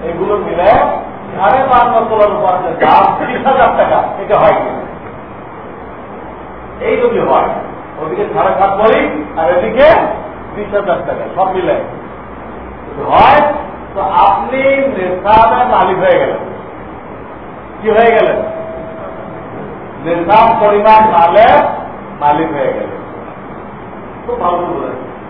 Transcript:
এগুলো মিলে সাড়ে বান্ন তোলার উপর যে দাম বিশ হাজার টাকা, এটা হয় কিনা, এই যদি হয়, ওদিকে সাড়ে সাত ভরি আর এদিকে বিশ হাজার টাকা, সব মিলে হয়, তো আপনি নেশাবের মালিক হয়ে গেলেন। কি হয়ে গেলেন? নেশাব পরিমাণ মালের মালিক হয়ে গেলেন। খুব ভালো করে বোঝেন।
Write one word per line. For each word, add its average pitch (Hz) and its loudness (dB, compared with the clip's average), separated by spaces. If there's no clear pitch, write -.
এগুলো 170 -2
মিলে 175 2
সাড়ে 214 2
বান্ন 240 4
তোলার 208 2
উপর 185 0
যে - -4
দাম - 4
বিশ - -4
হাজার 269 4
টাকা, - 2
এটা 196 0
হয় 160 6
কিনা, - -4
এই - 0
যদি 233 2
হয়, - 2
ওদিকে 180 -4
সাড়ে 190 0
সাত 190 -2
ভরি 214 0
আর - -2
এদিকে 262 2
বিশ 208 -8
হাজার 180 0
টাকা, 120 -6
সব 185 0
মিলে 180 0
হয়, 147 4
তো - -6
আপনি 262 2
নেশাবের 202 2
মালিক 190 2
হয়ে 180 4
গেলেন। - -2
কি 214 -6
হয়ে 226 6
গেলেন? 214 4
নেশাব 175 4
পরিমাণ 214 6
মালের 170 6
মালিক 147 2
হয়ে 139 -2
গেলেন। - -6
খুব - -6
ভালো 175 0
করে 175 -4
বোঝেন। - -6